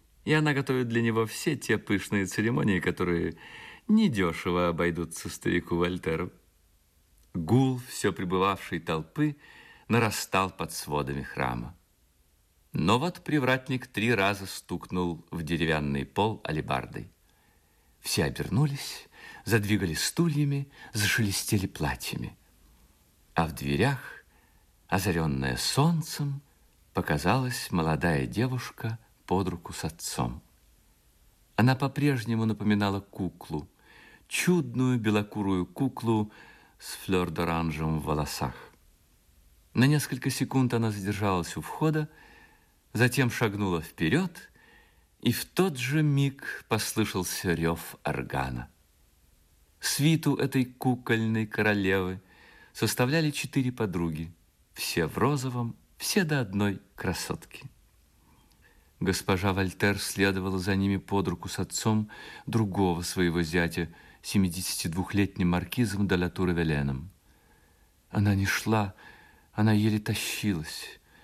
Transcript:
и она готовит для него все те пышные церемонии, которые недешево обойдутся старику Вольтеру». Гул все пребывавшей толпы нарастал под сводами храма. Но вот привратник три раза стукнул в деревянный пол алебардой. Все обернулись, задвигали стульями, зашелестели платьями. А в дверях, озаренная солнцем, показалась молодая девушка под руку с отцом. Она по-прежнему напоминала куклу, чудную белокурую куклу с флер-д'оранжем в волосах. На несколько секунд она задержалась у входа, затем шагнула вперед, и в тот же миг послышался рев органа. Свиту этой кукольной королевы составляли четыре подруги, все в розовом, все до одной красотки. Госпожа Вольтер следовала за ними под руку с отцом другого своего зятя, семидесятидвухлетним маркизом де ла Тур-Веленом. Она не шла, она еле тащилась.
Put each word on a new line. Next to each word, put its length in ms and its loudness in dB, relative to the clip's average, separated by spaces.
и 80 2
она 200 4
готовит 360 0
для 120 2
него 240 2
все 300 -2
те 220 0
пышные 480 0
церемонии, 560 2
которые 560 0
недешево 800 2
обойдутся 640 -2
старику 480 -2
Вольтеру». 540 -2
Гул 540 2
все 240 -2
пребывавшей 680 -2
толпы 580 -2
нарастал 640 0
под 220 -8
сводами 480 -4
храма. 560 -6
Но 260 4
вот 220 -4
привратник 680 0
три 260 0
раза 320 0
стукнул 840 -6
в 140 -6
деревянный 640 0
пол 400 0
алебардой. 680 -6
Все 240 0
обернулись, 840 0
задвигали 500 2
стульями, 760 0
зашелестели 720 0
платьями. 680 -6
А 120 2
в 80 -4
дверях, 720 0
озаренная 720 0
солнцем, 840 0
показалась 760 0
молодая 540 2
девушка 720 -4
под 240 0
руку 240 -8
с 100 -12
отцом. 580 -6
Она 180 4
по-прежнему 720 0
напоминала 560 0
куклу, 680 -8
чудную 680 2
белокурую 680 0
куклу 640 0
с 160 -14
флер-д'оранжем 920 0
в 60 -6
волосах. 500 -2
На 140 6
несколько 420 2
секунд 440 2
она 160 2
задержалась 680 0
у 40 -6
входа, 480 0
затем 380 4
шагнула 500 0
вперед, 680 0
и 100 2
в 140 -2
тот 320 2
же 260 0
миг 640 0
послышался 840 -2
рев 500 -2
органа. 680 -4
Свиту 560 2
этой 300 2
кукольной 840 0
королевы 720 2
составляли 580 2
четыре 400 -2
подруги, 640 -4
все 340 -2
в 100 -6
розовом, 580 0
все 260 2
до 180 0
одной 400 0
красотки. 760 -6
Госпожа 540 0
Вольтер 440 0
следовала 600 0
за 160 0
ними 220 2
под 300 -2
руку 220 -4
с 100 -8
отцом 500 0
другого 560 2
своего 400 2
зятя, 480 0
семидесятидвухлетним 1300 0
маркизом 580 0
де 80 2
ла 140 2
Тур-Веленом. 800 0
Она 240 4
не 100 2
шла, 480 0
она 180 4
еле 260 4
тащилась. 1040 -4